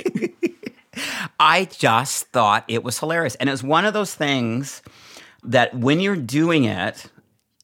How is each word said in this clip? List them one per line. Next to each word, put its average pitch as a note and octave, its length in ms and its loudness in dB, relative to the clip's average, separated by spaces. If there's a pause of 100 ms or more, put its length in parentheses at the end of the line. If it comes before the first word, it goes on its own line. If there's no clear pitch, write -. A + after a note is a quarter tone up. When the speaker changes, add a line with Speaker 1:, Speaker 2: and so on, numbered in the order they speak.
(560)
Speaker 1:
<laughs> - 840 -12
Speaker 2:
I E3+ 280 4
just C3 600 0
thought A2 400 2
it A2+ 140 -2
was A#2+ 160 -6
hilarious. D#3+ 360 -2
And C3+ 160 -2
it - 20 0
was A#2+ 100 -6
one D#3 220 2
of G#3+ 80 0
those G3+ 220 -4
things C3+ 640 -2 (640)
that A#2+ 300 2
when C3+ 260 2
you're G3 160 0
doing D3 480 2
it, G2 400 -4 (600)